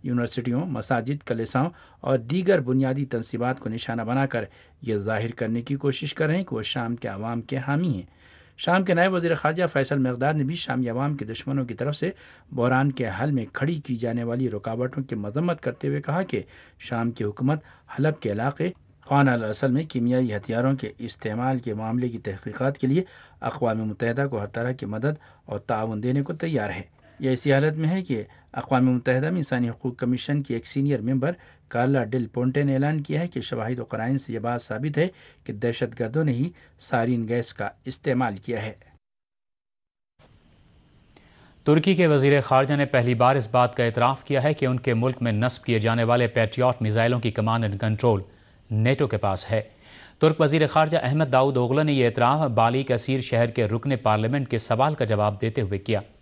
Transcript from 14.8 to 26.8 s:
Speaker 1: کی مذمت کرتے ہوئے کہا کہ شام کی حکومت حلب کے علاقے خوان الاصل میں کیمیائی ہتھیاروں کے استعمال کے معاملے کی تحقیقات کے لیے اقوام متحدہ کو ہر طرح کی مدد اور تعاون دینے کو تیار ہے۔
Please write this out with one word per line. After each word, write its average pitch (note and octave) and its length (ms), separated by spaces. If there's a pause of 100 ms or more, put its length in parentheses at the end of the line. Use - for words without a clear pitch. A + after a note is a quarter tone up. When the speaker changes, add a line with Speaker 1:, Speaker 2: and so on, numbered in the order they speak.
Speaker 1:
کی C3 120
مذمت C#3 460
کرتے - 280
ہوئے C#3+ 140
کہا E3 200
کہ B2+ 200 (360)
شام A#2 320
کی A2+ 140
حکومت C3 360 (380)
حلب D#3 220
کے G#2 120
علاقے C#3 380 (360)
خوان C#3 220
الاصل A#2 420
میں C#3+ 140
کیمیائی B2+ 520
ہتھیاروں A#2+ 400
کے G#2+ 220
استعمال A#2+ 600
کے A#2+ 160
معاملے A2+ 340
کی A2+ 100
تحقیقات G#2+ 600
کے C3 80
لیے D3+ 160 (380)
اقوام A2+ 480
متحدہ A#2 420
کو A2+ 100
ہر G2+ 60
طرح A#2+ 260
کی B2+ 140
مدد A#2 320 (260)
اور G#2 140
تعاون A2 440
دینے B2+ 200
کو C#3 100
تیار D3+ 380
ہے۔ F#2+ 240 (240)